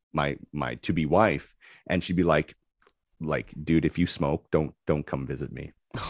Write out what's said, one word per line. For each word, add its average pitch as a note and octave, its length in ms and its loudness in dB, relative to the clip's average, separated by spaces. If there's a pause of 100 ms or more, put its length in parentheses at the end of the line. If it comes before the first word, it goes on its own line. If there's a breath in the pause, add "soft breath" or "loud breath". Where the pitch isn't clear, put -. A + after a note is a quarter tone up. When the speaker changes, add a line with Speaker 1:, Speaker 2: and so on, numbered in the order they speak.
(140)
Speaker 1:
my, D2 240 0 (140)
my C2 240 -4
to-be E2 300 -2
wife, E2+ 480 2 (340 soft breath)
and F2+ 160 0
she'd F2+ 120 -4
be F2 80 4
like, D#2+ 320 2 (680)
like, D2 320 -4 (100)
"Dude, D#2+ 220 4
if D2+ 120 -2
you F2 100 4
smoke, D2 440 -2
don't, D#2 220 2 (120)
don't D2+ 200 0
come C#2 200 -6
visit C2+ 260 -8
me." C#2 200 -12 (220)
Speaker 2:
<laughs> - 60 -8 (100)